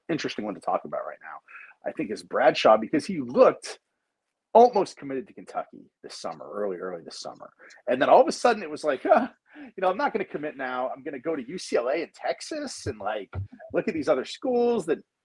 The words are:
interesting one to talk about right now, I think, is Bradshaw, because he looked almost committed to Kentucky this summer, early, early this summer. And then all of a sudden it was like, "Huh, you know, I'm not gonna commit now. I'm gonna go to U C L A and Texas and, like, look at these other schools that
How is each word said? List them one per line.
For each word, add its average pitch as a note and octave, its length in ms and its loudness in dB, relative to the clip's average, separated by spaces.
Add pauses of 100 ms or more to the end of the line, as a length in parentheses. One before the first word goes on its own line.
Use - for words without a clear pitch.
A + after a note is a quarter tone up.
interesting C3 360 -4
one G#2 100 -8
to - 60 -16
talk - 240 -2
about D2 200 -8
right D2+ 160 -12
now, D#2 180 -14 (460)
I - 60 -6
think, G#2+ 220 -6
is F2 100 -8
Bradshaw, A#2 540 4
because C#3 280 0
he F3 160 -6
looked D#3 600 2 (760)
almost G#3+ 420 6
committed C3+ 300 -8
to - 60 -20
Kentucky - 480 -12 (240)
this - 100 -18
summer, D2+ 400 -10
early, G2+ 220 -4
early F2 280 -10
this - 140 -16
summer. - 320 -14 (380)
And B2+ 120 0
then C3+ 80 4
all E3+ 120 10
of D4 80 6
a - 40 0
sudden A3 300 2
it D3+ 80 -10
was D3+ 140 -8
like, - 180 0
"Huh, C#4 240 6 (300)
you C4 240 -16
know, F#3 100 2
I'm F#3 60 0
not - 160 -2
gonna A3+ 120 -2
commit D3 320 -8
now. B2+ 340 -4
I'm C3 120 -12
gonna C#3+ 160 -10
go D#3+ 160 -4
to C#3 140 -6
U F3+ 100 -8
C - 180 -2
L B2 120 0
A D#3 140 0
and - 120 -12
Texas - 720 -8
and, A2+ 140 -8
like, G2+ 340 -8 (380)
look F3 160 -2
at F#3+ 60 -2
these D3 140 -2
other C3 160 2
schools A#3+ 640 0
that D#3 120 0 (260)